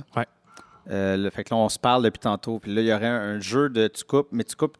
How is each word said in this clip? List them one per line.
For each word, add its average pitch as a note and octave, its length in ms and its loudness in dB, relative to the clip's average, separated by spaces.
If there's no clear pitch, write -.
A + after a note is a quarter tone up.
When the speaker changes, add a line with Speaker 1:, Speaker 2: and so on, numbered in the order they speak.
Speaker 1:
Ouais. A#2 100 -2
Speaker 2:
Euh, G2 260 0
le, G2 140 -2
fait G#2 120 -8
que - 100 -4
là, A2+ 40 2
on A2 120 4
se - 100 -6
parle B2 240 4
depuis A2 160 2
tantôt, A2 400 -4
puis G2+ 140 -8
là, A2 80 2
il A2+ 60 2
y A2+ 60 4
aurait G#2+ 140 0
un, G#2 280 -2
un G#2 40 -6
jeu B2 300 0
de A2+ 180 2
tu - 160 -6
coupes, C#3+ 280 0
mais A#2 120 -2
tu - 120 -8
coupes D#3 240 -2